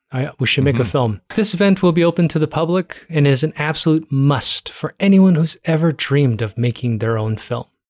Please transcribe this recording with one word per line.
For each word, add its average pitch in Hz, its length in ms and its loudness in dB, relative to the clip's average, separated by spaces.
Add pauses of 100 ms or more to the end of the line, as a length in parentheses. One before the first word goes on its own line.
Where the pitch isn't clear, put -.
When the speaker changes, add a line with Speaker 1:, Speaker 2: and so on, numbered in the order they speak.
(120)
Speaker 1:
I, 131 260 -4
we 131 80 -2
should - 160 0
make 135 140 2
a 113 40 0
Speaker 2:
Mm-hmm. 113 100 -2
Speaker 1:
film. 117 300 -2 (140)
This 214 200 -2
event 196 280 2
will 180 80 4
be 170 140 2
open 170 240 2
to 160 100 -2
the 151 80 0
public 170 600 -4
and 147 180 2
is 135 160 2
an 160 140 -2
absolute 156 560 0
must 139 580 0
for - 300 -10
anyone 190 340 6
who's 160 300 0
ever 160 260 2
dreamed 135 500 0
of 110 160 -6
making 120 420 -2
their 113 200 -2
own 110 180 -2
film. 117 280 -8 (260)